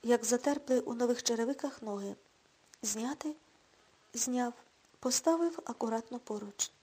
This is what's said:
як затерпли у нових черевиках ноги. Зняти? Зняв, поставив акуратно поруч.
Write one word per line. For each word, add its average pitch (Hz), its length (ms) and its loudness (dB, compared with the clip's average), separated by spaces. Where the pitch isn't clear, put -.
як 233 220 4
затерпли 254 540 2
у - 140 -4
нових 240 300 2
черевиках 240 580 -2
ноги. 202 340 -6
Зняти? 254 540 -4
Зняв, 247 400 0
поставив 330 680 2
акуратно 226 540 -4
поруч. 208 520 -6